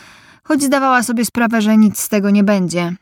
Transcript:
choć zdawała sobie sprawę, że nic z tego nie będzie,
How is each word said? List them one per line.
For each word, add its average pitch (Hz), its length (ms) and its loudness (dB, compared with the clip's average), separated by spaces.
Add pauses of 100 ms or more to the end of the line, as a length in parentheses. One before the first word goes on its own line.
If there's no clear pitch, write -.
(440)
choć 302 180 -2
zdawała 262 400 0
sobie 233 220 -4
sprawę, 233 380 -2
że 214 140 2
nic 214 220 2
z - 100 -8
tego 202 220 0
nie 202 140 2
będzie, 175 580 -2